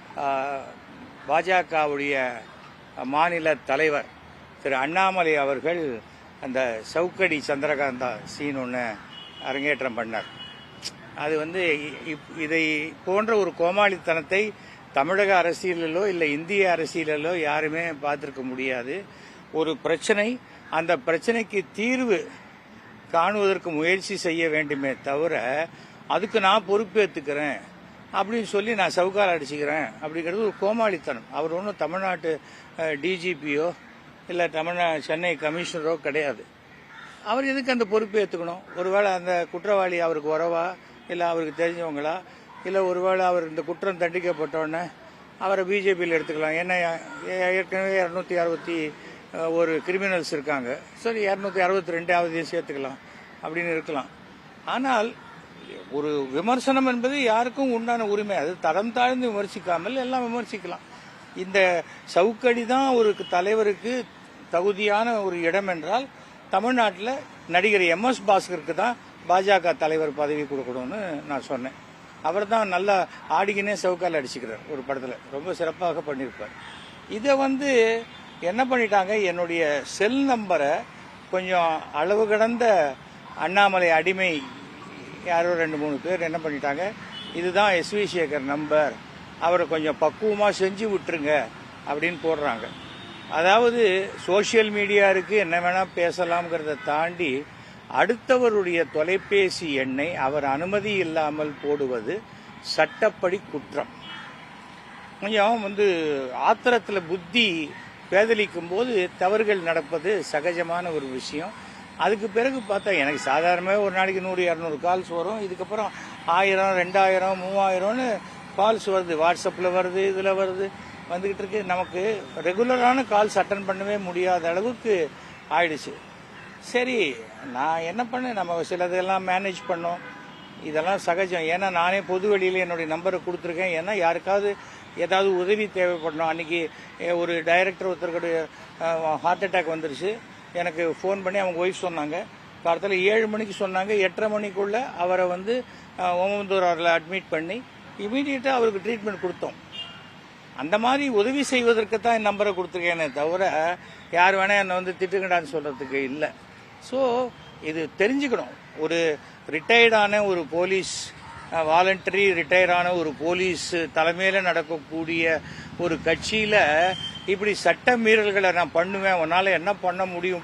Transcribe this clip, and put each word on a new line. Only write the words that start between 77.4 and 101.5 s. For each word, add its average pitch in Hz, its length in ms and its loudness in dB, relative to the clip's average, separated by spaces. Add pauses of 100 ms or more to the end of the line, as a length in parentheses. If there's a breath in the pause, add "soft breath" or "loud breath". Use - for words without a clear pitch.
என்ன 202 240 0
பண்ணிட்டாங்க, 214 580 2
என்னுடைய 170 600 2
செல் 262 460 2
நம்பரை 180 480 2 (520)
கொஞ்சம் 180 520 2 (100)
அளவு 202 360 2
கடந்த 214 640 4 (420)
அண்ணாமலை 185 540 4
அடிமை 170 520 2 (840)
யாரோ 175 280 2
ரெண்டு 160 220 0
மூணு 147 280 -2
பேர் 175 160 -2
என்ன 165 240 -2
பண்ணிட்டாங்க, 147 480 -2 (420)
"இதுதான் 180 380 4
எஸ் 170 220 0
வி 208 200 0
சேகர் 147 260 0
நம்பர், 147 520 2 (480)
அவரை 170 280 2
கொஞ்சம் 156 320 0
பக்குவமா 208 580 2
செஞ்சு 196 360 0
விட்டுருங்க" 151 500 0 (440)
அப்படின்னு 156 360 -2
போடுறாங்க. 143 420 0 (640)
அதாவது, 196 800 4 (120)
சோஷியல் 214 480 4
மீடியா 202 400 4
இருக்கு, 190 260 2
என்ன 175 240 2
வேணா 180 260 2 (100)
பேசலாம்ங்கிறத 170 880 0
தாண்டி, 156 600 0 (540 loud breath)
அடுத்தவருடைய 208 920 4
தொலைபேசி 180 840 2
எண்ணை 135 420 -2
அவர் 139 280 0
அனுமதி 190 500 0
இல்லாமல் 151 680 -2